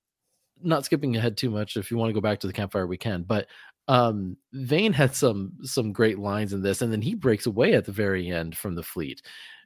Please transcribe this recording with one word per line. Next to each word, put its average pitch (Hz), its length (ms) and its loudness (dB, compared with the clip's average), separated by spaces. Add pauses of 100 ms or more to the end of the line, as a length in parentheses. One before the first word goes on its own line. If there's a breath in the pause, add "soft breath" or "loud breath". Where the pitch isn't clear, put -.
(640)
not 160 220 2
skipping 143 320 2
ahead 110 200 0
too 127 140 -2
much, 104 260 -4
if 101 140 -6
you 117 80 -2
wanna 113 160 0
go 107 60 0
back 104 200 0
to 101 60 -4
the 92 60 -4
campfire, 98 340 -2
we 87 100 -6
can. 90 260 -4
But, 104 240 -2 (400 loud breath)
um, 110 500 2 (180)
Vane 151 400 2
had 135 200 4
some, 101 380 0 (100)
some 113 300 -2
great 110 260 2
lines 101 360 -2
in 95 80 -2
this, 98 180 0
and 117 100 0
then 107 120 0
he 185 120 -2
breaks 131 320 2
away 123 280 2
at 107 100 4
the 104 80 -8
very 95 380 0
end 82 260 -4
from 92 180 -6
the 85 80 -6
fleet. - 380 -8 (460 loud breath)